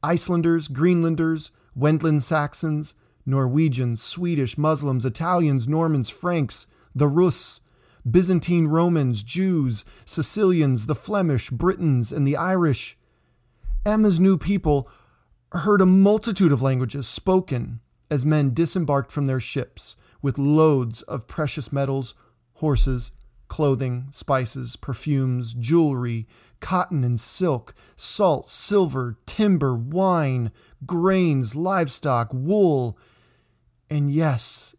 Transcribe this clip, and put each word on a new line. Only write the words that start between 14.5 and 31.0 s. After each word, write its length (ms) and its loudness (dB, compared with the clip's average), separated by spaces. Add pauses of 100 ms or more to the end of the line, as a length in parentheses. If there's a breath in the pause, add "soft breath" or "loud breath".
heard 300 2
a 60 6
multitude 640 4
of 100 0
languages 460 -2
spoken 720 -2 (280)
as 160 -2
men 300 2
disembarked 560 0
from 160 -4
their 140 -2
ships 560 -10 (260 soft breath)
with 160 -2
loads 640 2
of 240 -12
precious 460 -6
metals, 420 -4 (400 soft breath)
horses, 560 0 (380)
clothing, 640 -2
spices, 640 -4
perfumes, 800 -4
jewelry, 720 0 (320 soft breath)
cotton 420 -2
and 180 -2
silk, 540 -2 (220 soft breath)
salt, 520 0
silver, 800 -2
timber, 480 2
wine, 800 0 (320 soft breath)
grains, 720 0